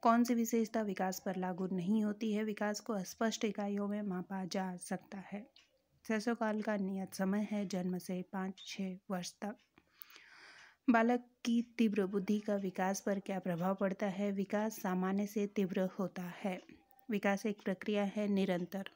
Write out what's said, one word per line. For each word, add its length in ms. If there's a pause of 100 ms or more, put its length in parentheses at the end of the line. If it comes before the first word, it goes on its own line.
कौन 220
सी 100
विशेषता 480
विकास 420
पर 120
लागू 300
नहीं 380
होती 280
है? 120
विकास 360
को 240
स्पष्ट 400
इकाइयों 440
में 140
मापा 420
जा 320
सकता 420
है। 320 (580)
शैशवकाल 540
का 140
नियत 380
समय 360
है 160
जन्म 320
से 340
पाँच 340
छः 300 (140)
वर्ष 220
तक। 240 (1300)
बालक 300 (240)
की 180 (160)
तीव्र 280
बुद्धि 340
का 160
विकास 440
पर 180
क्या 200
प्रभाव 360
पड़ता 320
है? 260
विकास 480
सामान्य 460
से 200
तीव्र 340
होता 420
है। 400 (480)
विकास 360
एक 180
प्रक्रिया 400
है 240
निरंतर। 560 (120)